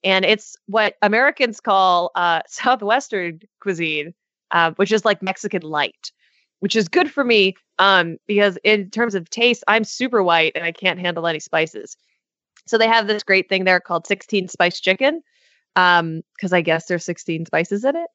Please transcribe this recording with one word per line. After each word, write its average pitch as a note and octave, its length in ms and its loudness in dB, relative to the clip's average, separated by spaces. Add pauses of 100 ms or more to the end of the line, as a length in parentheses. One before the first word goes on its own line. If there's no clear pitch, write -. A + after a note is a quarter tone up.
and F#3+ 200 2
it's G#3+ 320 -2 (100)
what G#3 360 0
Americans A#3 580 0
call, F#3 560 2
uh, E3+ 280 0
<laughs> - 40 -20
Southwestern G#3 920 -2 (200)
cuisine, D#3+ 520 -4 (380)
uh, E3 260 0
which G3 160 0
is A3 120 0
like G#3 180 0
Mexican F#3+ 400 -6
light, D3 500 -6 (480)
which - 160 -4
is G#3 120 0
good - 220 0
for C#4 140 -2
me, G3+ 300 2 (240)
um, F#3 480 2
because G3+ 360 0
in G#3 280 0
terms A3 240 -2
of F3 160 -6
taste, A#3 380 0
I'm - 160 2
super A#3+ 380 -2
white E3 320 2
and E3+ 100 -6
I E3+ 80 -4
can't F3+ 280 -4
handle E3+ 260 -4
any D#3+ 140 -2
spices. - 560 -6 (720)
So A3+ 120 -2
they A3+ 100 4
have A3+ 180 2
this G#3 160 -2
great F#3+ 260 0
thing F#3+ 160 -2
there F#3 160 4
called E3+ 260 -6
sixteen F#3+ 420 -2
spice - 320 -2
chicken, C#4 420 0 (540)
um, E3+ 440 2 (180)
'cause F#3 140 -4
I F3+ 80 4
guess E3 260 -2
there's E3+ 200 -4
sixteen E3 400 -6
spices F#3+ 400 -2
in C#4+ 100 0
it E4+ 180 -8